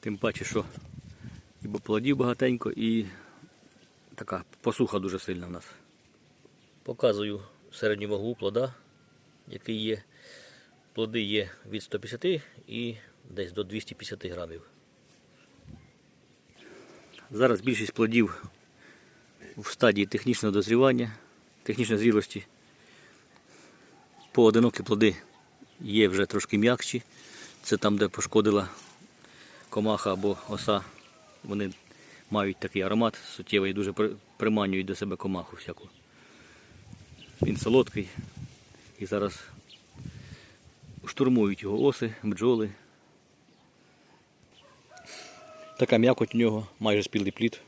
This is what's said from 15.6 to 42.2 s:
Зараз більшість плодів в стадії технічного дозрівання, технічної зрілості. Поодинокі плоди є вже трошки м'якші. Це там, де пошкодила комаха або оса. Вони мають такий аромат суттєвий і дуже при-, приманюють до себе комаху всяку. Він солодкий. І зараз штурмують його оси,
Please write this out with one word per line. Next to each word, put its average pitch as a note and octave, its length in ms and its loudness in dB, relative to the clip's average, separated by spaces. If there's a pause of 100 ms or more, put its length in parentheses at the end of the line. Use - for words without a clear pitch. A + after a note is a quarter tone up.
Зараз A2+ 300 2
більшість A2 320 -4
плодів A2+ 520 2 (1120)
в G#2 100 -12
стадії G2+ 400 4
технічного A2+ 460 0
дозрівання, A#2 600 4 (500)
технічної A2 380 0
зрілості. G#2+ 460 2 (1900)
Поодинокі A2+ 500 8
плоди G#2 340 4 (640)
є G#2+ 280 4
вже F#2+ 180 2
трошки - 320 -2
м'якші. A#2+ 440 2 (600)
Це - 140 0
там, G#2 220 2
де G2+ 100 4
пошкодила G2+ 600 2 (1000)
комаха G#2+ 440 0
або F#2+ 260 -2 (100)
оса. G2+ 360 0 (600)
Вони G2+ 280 -4 (580)
мають G2+ 260 0
такий G2 260 -4
аромат G#2+ 360 2 (180)
суттєвий F#2+ 340 0
і F#2 40 -2
дуже G2+ 180 -2
при-, G#2+ 180 0 (260)
приманюють G2+ 500 0
до F#2+ 80 -4
себе F#2+ 220 -6
комаху F#2 400 -6
всяку. - 320 -14 (1500)
Він G#2 140 0
солодкий. A2 520 2 (880)
І G2 80 -8
зараз G2+ 340 -2 (1700)
штурмують A#2 560 2
його G#2 200 -2
оси, B2+ 400 2